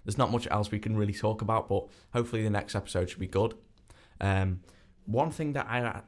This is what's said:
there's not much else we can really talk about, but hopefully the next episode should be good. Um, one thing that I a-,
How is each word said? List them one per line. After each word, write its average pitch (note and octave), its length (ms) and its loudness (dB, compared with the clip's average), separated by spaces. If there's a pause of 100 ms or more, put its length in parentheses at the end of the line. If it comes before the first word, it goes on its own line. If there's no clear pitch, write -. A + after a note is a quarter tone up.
there's G#2+ 140 -4
not B2 140 4
much A#2+ 200 0
else G#2 180 2
we G#2+ 100 -2
can A2 160 -2
really G#2 180 2
talk G#2+ 280 0
about, A2 280 0
but - 180 0 (260)
hopefully A#2 300 0
the A2 60 2
next G2+ 260 0
episode F#2 340 -2
should - 100 -12
be F#2 80 -2
good. G#2 280 2 (640)
Um, F#2+ 420 2 (440)
one C3+ 260 0
thing D3+ 220 -2
that C#3 160 -4
I A#2+ 100 0
a-, A#2 280 -2